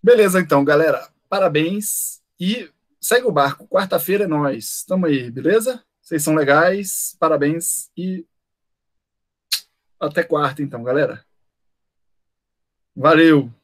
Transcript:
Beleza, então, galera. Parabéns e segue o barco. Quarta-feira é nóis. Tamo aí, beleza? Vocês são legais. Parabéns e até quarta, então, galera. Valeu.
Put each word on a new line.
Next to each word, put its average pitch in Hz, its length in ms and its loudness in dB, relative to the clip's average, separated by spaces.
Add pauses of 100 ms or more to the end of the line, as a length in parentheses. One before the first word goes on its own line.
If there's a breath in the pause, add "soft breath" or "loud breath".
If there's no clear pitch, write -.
Beleza, 202 380 6
então, 147 240 2
galera. 147 420 2 (220)
Parabéns 190 920 -2 (180)
e 190 300 -4 (280)
segue 254 280 0
o 220 40 2
barco. 139 380 -2
Quarta-feira 190 560 -2
é - 20 -4
nóis. 147 580 -4
Tamo 185 200 -2
aí, 131 260 -2
beleza? 214 540 -2 (160)
Vocês 151 220 -6
são 156 120 0
legais. 165 880 0
Parabéns 160 720 -2
e 185 320 -8 (1700)
até 156 220 -4
quarta, 147 400 -2
então, 127 200 -8
galera. 123 420 -2 (1700)
Valeu. 151 560 4 (120)